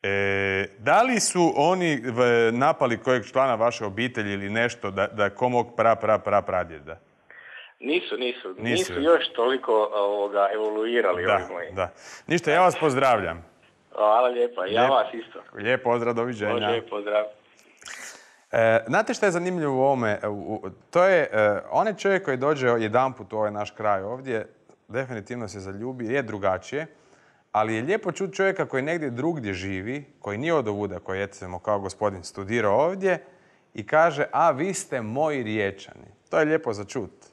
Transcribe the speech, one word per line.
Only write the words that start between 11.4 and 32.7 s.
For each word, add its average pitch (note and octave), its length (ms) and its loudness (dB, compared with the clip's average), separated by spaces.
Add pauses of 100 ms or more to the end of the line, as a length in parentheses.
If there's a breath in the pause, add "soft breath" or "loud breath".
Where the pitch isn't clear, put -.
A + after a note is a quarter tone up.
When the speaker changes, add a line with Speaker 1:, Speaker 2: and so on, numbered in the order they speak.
Speaker 2:
moji. F2 180 -10
Speaker 1:
da. F#2 180 -4 (380 loud breath)
Ništa, E3 240 0
ja E3+ 100 4
vas F3+ 160 6
pozdravljam. A#2+ 680 2 (460)
Speaker 2:
Hvala A2 380 4
lijepa, A#2+ 360 -2
ja G#2+ 180 2
Speaker 1:
Lijep-, C3 60 4
Speaker 2:
vas B2 260 2
isto. - 240 -12 (140)
Speaker 1:
lijep B2 300 -2
pozdrav, A#2+ 300 2
doviđenja. A2+ 400 -2
Speaker 2:
Može, A2+ 280 -2
pozdrav. G#2 420 -2 (1300 loud breath)
Speaker 1:
E, A2+ 360 4
znate G#3+ 260 0
što - 120 0
je F#3+ 60 4
zanimljivo E3+ 420 -2
u C3 60 0
ovome? B2+ 440 2
E, G#2+ 40 -2
u, G#2 60 -2 (220)
u, G#2 60 -10 (280)
to F3 140 4
je, F#3 200 6
e, G#2 380 2 (100)
onaj F#3 240 0
čovjek F#3+ 300 0
koji C3+ 120 0
dođe C3+ 320 2
jedanput A#2 640 0
u G#2+ 40 -4
ovaj G#2+ 140 0
naš G#2 200 -6
kraj G#2 300 0
ovdje, A#2+ 440 -6 (420)
definitivno A#2+ 600 -8
se G2 120 -12
zaljubi, A2 480 -10
je C3+ 140 0
drugačije, G#2+ 680 -4 (640 soft breath)
ali A2 240 0
je A2 60 -2
lijepo F#3 300 -2
čut F#3+ 240 -6
čovjeka F#3+ 300 0
koji C3 180 -4
negdje D3+ 260 -4
drugdje B2 440 -4
živi, G2 520 -6 (140)
koji G#2 180 -6
nije D#3+ 160 -2
od C3 140 0
ovuda, G2+ 320 -4
koji F#2+ 200 -6
je, G2+ 60 -2
recimo, F#2 340 -12
kao G#2 200 0
gospodin G2 440 -4
studirao G2+ 520 -2